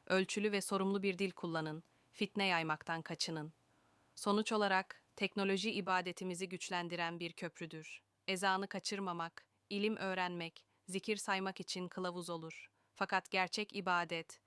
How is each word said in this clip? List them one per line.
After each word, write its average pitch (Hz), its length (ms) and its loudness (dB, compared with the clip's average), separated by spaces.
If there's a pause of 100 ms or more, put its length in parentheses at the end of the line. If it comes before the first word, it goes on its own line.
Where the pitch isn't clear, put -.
ölçülü 202 460 4
ve 196 80 2
sorumlu 196 420 2
bir 185 160 0
dil 190 120 2
kullanın, 160 540 -2 (280)
fitne 202 340 0
yaymaktan 165 560 2
kaçının. 160 500 -4 (640)
Sonuç 208 380 2
olarak, 196 500 2 (140)
teknoloji 196 560 2
ibadetimizi 185 760 0
güçlendiren 170 720 -2
bir 170 120 -4
köprüdür. 160 680 -10 (260)
Ezanı 190 400 2
kaçırmamak, 185 760 -4 (240)
ilim 208 260 0
öğrenmek, 180 720 -2 (200)
zikir 196 300 -2
saymak 190 440 -2
için 180 280 -6
kılavuz 175 420 -4
olur. 160 360 -8 (280)
Fakat 190 360 0
gerçek 190 460 0
ibadet, 175 720 0